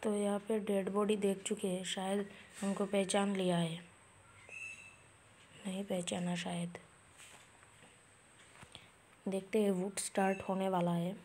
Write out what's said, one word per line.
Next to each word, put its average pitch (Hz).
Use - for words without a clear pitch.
तो 214
यहाँ 202
पे 220
डेड 196
बॉडी 202
देख 196
चुके 208
हैं, 185
शायद 196
हमको 196
पहचान 202
लिया 180
है। 165
नहीं 190
पहचाना 180
शायद। 175
देखते 190
हैं, 208
वुड 185
स्टार्ट 190
होने 190
वाला 175
है 170